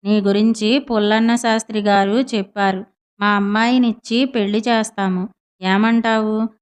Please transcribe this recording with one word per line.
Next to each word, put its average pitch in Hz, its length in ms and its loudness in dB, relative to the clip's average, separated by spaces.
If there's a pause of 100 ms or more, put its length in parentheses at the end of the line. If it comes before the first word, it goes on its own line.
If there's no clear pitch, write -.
నీ 208 180 0
గురించి 214 580 0
పుల్లన్న 226 560 0
శాస్త్రి 220 440 -2
గారు 202 320 2
చెప్పారు. 202 720 -2 (360)
మా 208 60 2
అమ్మాయినిచ్చి 226 1000 0
పెళ్లి 208 340 -2
చేస్తాము, 208 720 -2 (320)
ఏమంటావు? 220 880 0 (120)